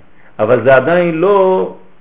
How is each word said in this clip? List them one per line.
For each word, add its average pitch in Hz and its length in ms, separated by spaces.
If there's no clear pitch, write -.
אבל 113 200
זה 131 120
עדיין 160 460
לא, 190 540